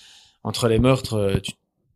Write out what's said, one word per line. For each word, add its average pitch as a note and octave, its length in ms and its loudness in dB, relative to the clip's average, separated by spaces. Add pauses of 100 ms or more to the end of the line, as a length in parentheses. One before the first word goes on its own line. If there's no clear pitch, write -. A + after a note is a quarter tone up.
(420)
entre - 260 -2
les A2 100 2
meurtres, B2+ 360 2
euh, G2 280 0
tu, - 100 -12 (440)